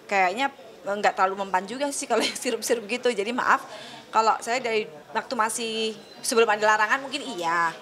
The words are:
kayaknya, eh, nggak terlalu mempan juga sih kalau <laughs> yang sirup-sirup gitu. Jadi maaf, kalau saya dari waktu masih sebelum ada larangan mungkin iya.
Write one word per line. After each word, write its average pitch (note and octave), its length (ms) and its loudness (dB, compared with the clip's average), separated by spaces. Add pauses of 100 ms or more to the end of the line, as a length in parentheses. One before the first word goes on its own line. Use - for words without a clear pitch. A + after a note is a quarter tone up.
kayaknya, G3+ 480 2 (320)
eh, G3+ 160 -2
nggak G3+ 160 2
terlalu G3 320 0
mempan F#3 160 0
juga C4+ 240 -4
sih C#4 160 -6
kalau A3+ 200 0
<laughs> - 40 0
yang - 80 -6
sirup-sirup A#3 480 -2
gitu. A#3+ 240 -2
Jadi G#3 240 -2
maaf, B3+ 320 2 (480)
kalau A3 320 4
saya A#3+ 160 -2
dari A3 240 0 (320)
waktu A#3+ 180 -4
masih A3+ 380 -2 (480)
sebelum A3+ 320 4
ada G#3+ 240 4
larangan A3 240 2
mungkin C4+ 240 -8
iya. E3+ 580 0